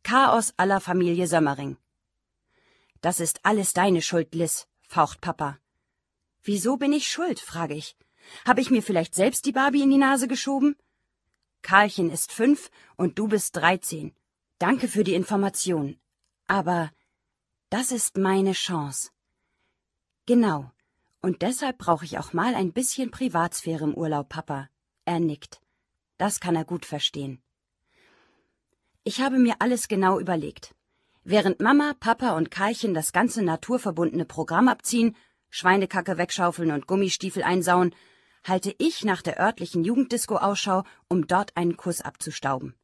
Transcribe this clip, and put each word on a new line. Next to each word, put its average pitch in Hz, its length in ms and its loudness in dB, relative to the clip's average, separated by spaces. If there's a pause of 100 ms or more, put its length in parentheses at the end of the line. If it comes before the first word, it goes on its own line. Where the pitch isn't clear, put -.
Chaos 240 560 2
à 185 80 2
la 196 140 2
Familie 180 480 0
Sömmering. 143 500 0 (1200)
„Das 175 180 -2
ist 165 240 -4
alles 202 300 2
deine 180 280 4
Schuld, 165 320 -2
Liz“, 165 340 -2 (140)
faucht - 400 0
Papa. 147 380 -6 (840)
„Wieso 208 360 -2
bin 285 140 0
ich 294 160 0
schuld?“, 330 320 -4
frage 160 360 -8
ich. - 200 -14 (520)
„Habe 247 140 4
ich 254 100 0
mir 226 100 4
vielleicht 170 320 -2
selbst 214 320 2
die 277 60 0
Barbie 277 320 2
in 269 80 6
die 277 60 6
Nase 269 300 4
geschoben?“ 277 480 0 (840)
„Karlchen 190 480 4
ist - 220 -4
fünf 277 400 2 (240)
und 180 240 -2
du 220 80 0
bist 202 280 -2
dreizehn. 160 600 0 (420)
Danke 247 300 0
für 208 160 0
die 190 100 2
Information. 185 880 -2 (480)
Aber 175 420 0 (800)
das 247 220 -2
ist 233 260 -4
meine 190 360 2
Chance.“ 156 580 -6 (1120)
„Genau. 190 460 2 (480)
Und 180 220 -2
deshalb 254 380 -4
brauche 165 260 0
ich - 140 -10
auch - 140 -10
mal 220 220 0
ein 185 180 -2
bisschen 254 380 -4
Privatsphäre 165 720 -4
im 151 120 -2
Urlaub, 151 340 -4
Papa.“ 139 400 -10 (340)
Er 170 160 -2
nickt. 156 400 -4 (580)
Das 202 220 -2
kann 175 160 -2
er 160 80 -2
gut 175 220 -8
verstehen. 139 560 -6 (1600)
Ich 208 160 -6
habe 262 180 2
mir 240 220 6
alles 240 280 0
genau 190 320 4
überlegt. 175 540 -4 (500)
Während 190 360 2
Mama, 247 400 4
Papa 226 380 0
und 165 140 -2
Karlchen 208 420 -2
das 160 180 -2
ganze 226 300 2
naturverbundene 170 840 -2
Programm 170 440 0
abziehen, 226 480 0 (320)
Schweinekacke 185 680 2
wegschaufeln 175 540 -2
und 143 160 -6
Gummistiefel 190 560 -2
einsauen, 180 500 2 (520)
halte 185 320 -2
ich 320 260 -2
nach 190 180 0
der - 180 -6
örtlichen 175 440 0
Jugenddisco 233 540 0
Ausschau, 190 460 0 (260)
um 180 180 2
dort 190 300 0
einen 170 180 0
Kuss - 240 -6
abzustauben. 135 840 -6